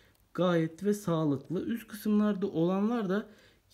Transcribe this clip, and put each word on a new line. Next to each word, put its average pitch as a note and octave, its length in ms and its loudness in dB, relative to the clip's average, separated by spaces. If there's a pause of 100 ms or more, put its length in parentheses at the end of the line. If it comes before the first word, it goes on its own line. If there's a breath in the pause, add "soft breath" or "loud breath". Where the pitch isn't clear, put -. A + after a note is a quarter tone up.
(340 loud breath)
Gayet E3+ 500 0
ve G#3 100 2
sağlıklı. D#3+ 720 -2
Üst A3 220 -6
kısımlarda G#3 600 0
olanlar G3 640 0
da G3 200 -2 (440 loud breath)